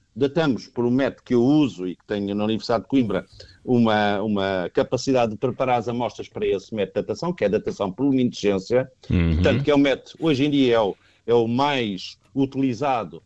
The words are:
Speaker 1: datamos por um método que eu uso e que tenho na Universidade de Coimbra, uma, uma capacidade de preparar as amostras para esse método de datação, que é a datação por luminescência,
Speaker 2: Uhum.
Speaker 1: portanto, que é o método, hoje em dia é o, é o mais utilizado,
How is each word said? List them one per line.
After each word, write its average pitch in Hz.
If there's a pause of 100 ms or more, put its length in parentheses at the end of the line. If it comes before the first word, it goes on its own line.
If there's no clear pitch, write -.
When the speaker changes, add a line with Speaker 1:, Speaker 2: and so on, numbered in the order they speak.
(140)
Speaker 1:
datamos 135
por -
um 120
método 131
que 131
eu 120
uso 123
e 87
que -
tenho 101
na 104
Universidade 110
de -
Coimbra, 104 (400)
uma, 107
uma 98
capacidade 127
de 104
preparar 127
as 113
amostras 117
para -
esse 101
método 104
de 98
datação, 165
que -
é -
a 196
datação 101
por -
luminescência, 123 (180)
Speaker 2:
Uhum. 85
Speaker 1:
portanto, 113
que 147
é 143
o 143
método, 139
hoje 147
em 151
dia 135
é 113
o, 98 (300)
é 113
o 117
mais 120 (160)
utilizado, 131